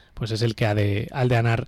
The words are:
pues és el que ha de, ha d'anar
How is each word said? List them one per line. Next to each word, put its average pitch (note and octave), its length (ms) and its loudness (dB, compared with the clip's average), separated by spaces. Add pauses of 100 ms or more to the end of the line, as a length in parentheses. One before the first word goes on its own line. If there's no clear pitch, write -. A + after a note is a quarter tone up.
(140)
pues A2 160 -6
és A2 160 -4
el A2+ 80 -2
que A#2+ 100 -2
ha G#2 140 0
de, G2+ 320 0
ha B2+ 160 -2
d'anar A#2 420 2